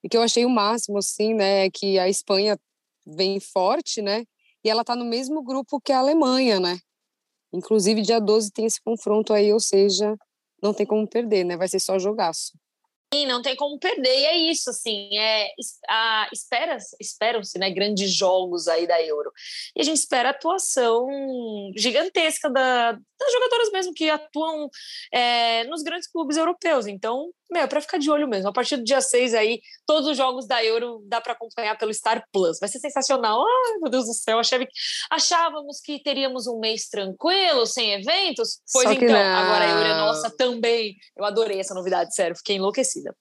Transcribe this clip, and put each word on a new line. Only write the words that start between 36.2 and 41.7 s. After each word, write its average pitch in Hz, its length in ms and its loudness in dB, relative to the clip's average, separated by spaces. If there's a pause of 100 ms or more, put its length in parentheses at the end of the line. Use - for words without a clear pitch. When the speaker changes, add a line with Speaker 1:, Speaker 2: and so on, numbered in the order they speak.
Speaker 2:
um 233 140 -6
mês 220 280 -4
tranquilo, 262 800 0
sem 226 280 -2
eventos, 262 640 -2 (120)
pois 254 160 6
Speaker 1:
Só 220 60 6
que 254 100 2
Speaker 2:
então, 226 120 8
agora 185 480 4
a 175 40 4
Euro 165 200 2
é 160 60 2
Speaker 1:
não. 160 120 2
Speaker 2:
nossa 160 240 0
também, 233 640 0 (220)
eu 196 80 -6
adorei 208 340 0
essa 190 160 -6